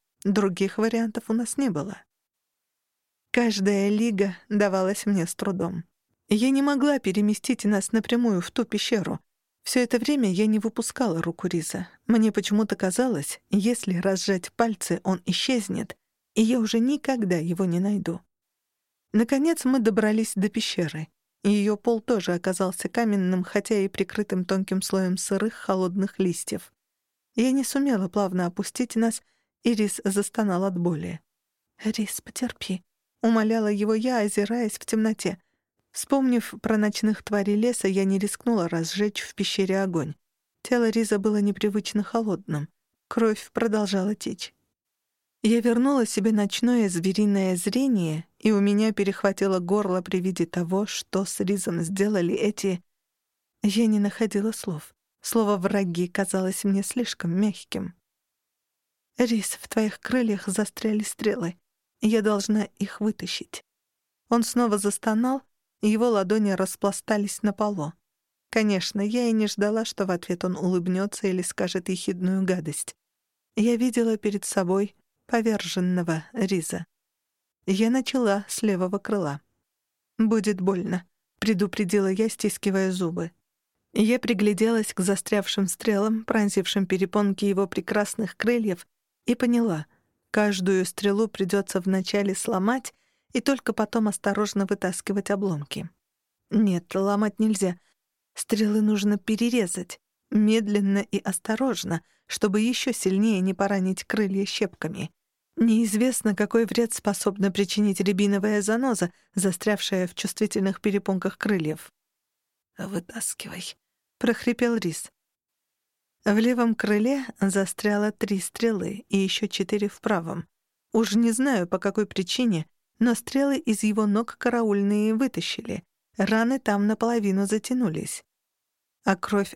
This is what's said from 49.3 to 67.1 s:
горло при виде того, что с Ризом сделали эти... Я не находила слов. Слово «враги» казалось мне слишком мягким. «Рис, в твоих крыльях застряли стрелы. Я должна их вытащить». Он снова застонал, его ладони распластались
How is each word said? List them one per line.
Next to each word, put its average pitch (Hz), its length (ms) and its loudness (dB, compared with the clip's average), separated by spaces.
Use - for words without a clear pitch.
горло 185 440 0
при 185 160 -2
виде 175 280 -2
того, 180 400 -2
что - 380 -4
с - 160 -8
Ризом 190 400 -2
сделали 190 540 0
эти... 196 480 -2
Я 214 240 4
не 214 120 4
находила 202 540 0
слов. - 420 -8
Слово 208 360 2
«враги» 180 500 0
казалось 190 560 -2
мне 196 180 2
слишком 185 560 -4
мягким. 190 560 -2
«Рис, 226 420 0
в - 80 -18
твоих 214 320 -2
крыльях 226 460 -2
застряли 214 560 -2
стрелы. 196 540 -4
Я 214 220 4
должна 208 420 2
их - 220 -6
вытащить». - 640 -4
Он 233 120 4
снова 233 360 0
застонал, 220 640 0
его 220 260 4
ладони 208 440 2
распластались 196 920 -2